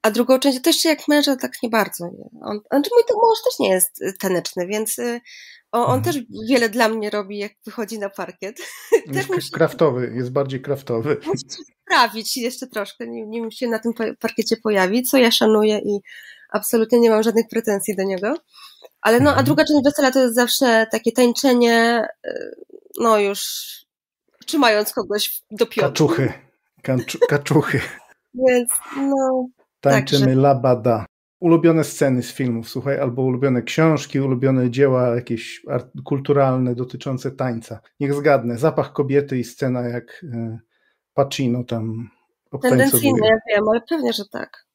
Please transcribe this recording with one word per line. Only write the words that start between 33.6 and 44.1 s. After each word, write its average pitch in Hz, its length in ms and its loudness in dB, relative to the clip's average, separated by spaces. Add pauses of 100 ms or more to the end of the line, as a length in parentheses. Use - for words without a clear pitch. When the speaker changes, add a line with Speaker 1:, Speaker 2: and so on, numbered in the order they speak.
Speaker 2:
książki, 151 580 0
ulubione 131 500 0
dzieła 127 460 2
jakieś 120 540 -8
art-, 127 200 -6 (140)
kulturalne 135 720 2
dotyczące 127 560 -8
tańca. 117 500 -8 (200)
Niech 143 140 0
zgadnę, 135 440 2
zapach 151 340 0
kobiety 139 460 0
i 120 60 -4
scena, 123 440 -4
jak, 120 440 -10
e, 113 260 -8 (560)
Pacino 131 500 -2
tam 113 460 -6 (400)
obtańcowuje. 254 340 2
Speaker 1:
Tendencyjnie, 277 440 2
ja 220 80 6 (200)
wiem, 208 140 2
ale 233 180 2
pewnie, 262 240 -2